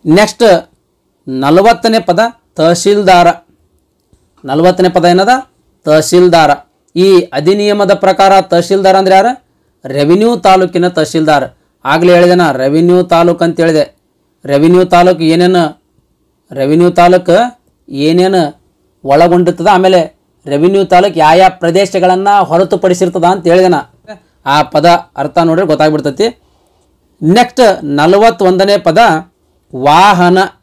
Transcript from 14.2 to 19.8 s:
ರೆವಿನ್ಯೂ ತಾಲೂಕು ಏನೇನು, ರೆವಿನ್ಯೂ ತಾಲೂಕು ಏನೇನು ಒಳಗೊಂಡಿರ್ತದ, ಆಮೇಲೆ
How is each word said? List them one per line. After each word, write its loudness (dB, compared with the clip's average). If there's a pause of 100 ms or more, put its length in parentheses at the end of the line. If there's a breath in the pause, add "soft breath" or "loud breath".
ರೆವಿನ್ಯೂ 2
ತಾಲೂಕು 0
ಏನೇನು, -2 (680)
ರೆವಿನ್ಯೂ 0
ತಾಲೂಕು 0 (260)
ಏನೇನು -2 (440)
ಒಳಗೊಂಡಿರ್ತದ, 0
ಆಮೇಲೆ 0 (280)